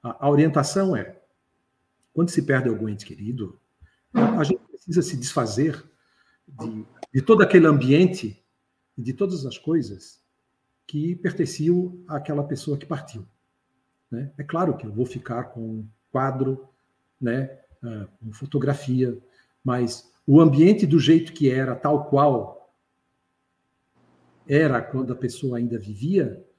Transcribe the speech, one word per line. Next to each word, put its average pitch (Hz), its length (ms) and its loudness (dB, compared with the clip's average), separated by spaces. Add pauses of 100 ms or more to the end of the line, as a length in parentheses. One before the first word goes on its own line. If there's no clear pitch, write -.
A, 123 240 -6
a 143 40 4
orientação 151 640 2
é, - 240 -10 (920)
quando 170 180 0
se 156 120 0
perde 131 260 0
algum 110 200 -4
ente 104 160 -10
querido, 104 560 -10 (520)
a 226 300 2
gente - 200 0
precisa - 400 -2
se - 140 -4
desfazer 123 680 -4 (640)
de, 113 380 -12 (280)
de 131 80 2
todo 220 200 6
aquele 185 240 8
ambiente 147 800 2 (520)
e 127 60 -12
de 123 100 -8
todas 180 340 -4
as 120 120 -12
coisas 120 600 -6 (680)
que 160 280 -4
pertenciam 175 960 -2
àquela 147 340 -6
pessoa 143 360 -6
que - 80 -14
partiu, 135 380 -12 (880)
né? 131 260 -10
É 139 60 -12
claro 165 340 -4
que - 100 -14
eu 107 60 -12
vou 120 140 -4
ficar 120 380 -10
com - 160 -16
um 110 280 -10 (220)
quadro, 135 560 -4 (540)
né, 131 360 -4 (260)
ah, 107 260 -12 (100)
com 110 140 -14
fotografia, 131 840 -2 (460)
mas 123 480 -4 (160)
o 139 140 10
ambiente 160 460 6
do 156 120 4
jeito 160 340 4
que 139 180 2
era, 127 260 -2
tal 147 300 -2
qual 139 680 0 (1700)
era 139 320 4
quando 127 320 -6
a 120 40 -6
pessoa 123 420 -6
ainda 117 200 -4
vivia 120 640 -2 (160)